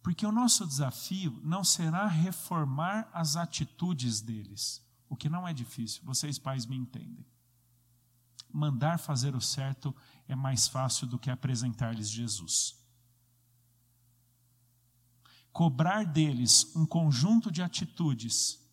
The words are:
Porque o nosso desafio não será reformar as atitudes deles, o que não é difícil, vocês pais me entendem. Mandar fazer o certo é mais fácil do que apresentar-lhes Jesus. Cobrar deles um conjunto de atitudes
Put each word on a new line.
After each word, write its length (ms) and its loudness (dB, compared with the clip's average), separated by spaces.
Porque 240 -2
o 60 0
nosso 340 4
desafio 760 -2
não 200 0
será 440 2
reformar 1040 0
as 220 0
atitudes 840 -2
deles, 640 -8
o 80 -8
que 140 -4
não 180 -4
é 60 -4
difícil, 500 -8
vocês 360 -4
pais 260 -4
me 100 -6
entendem. 500 -10
Mandar 460 0
fazer 380 -2
o 60 -2
certo 540 -4
é 80 -4
mais 320 0
fácil 380 -2
do 140 -4
que 100 -4
apresentar-lhes 800 -2
Jesus. 680 -4
Cobrar 540 4
deles 720 4
um 100 4
conjunto 680 4
de 100 -2
atitudes 1000 -2